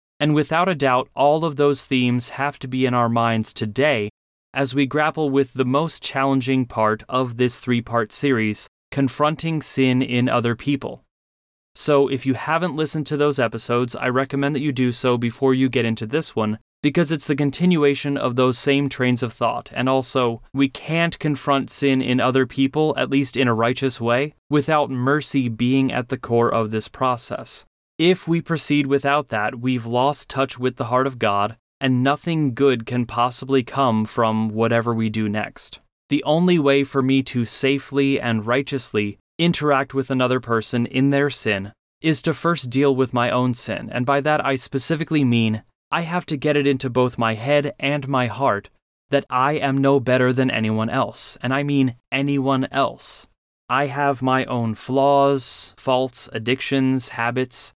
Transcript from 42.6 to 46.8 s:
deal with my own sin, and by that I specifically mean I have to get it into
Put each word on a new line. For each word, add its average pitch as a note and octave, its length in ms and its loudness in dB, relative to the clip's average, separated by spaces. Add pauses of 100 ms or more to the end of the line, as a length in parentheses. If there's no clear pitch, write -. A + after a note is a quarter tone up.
deal C3+ 240 2
with B2+ 200 0
my A#2+ 160 0
own B2+ 240 0
sin, - 360 -6
and B2 160 -4
by C#3 140 2
that D3+ 240 0
I C3+ 120 0
specifically D3+ 680 -2
mean A2+ 400 2 (240)
I D#3+ 120 -2
have F3 260 -6
to D#3 100 -4
get D3 200 0
it C#3+ 100 2
into C3+ 240 0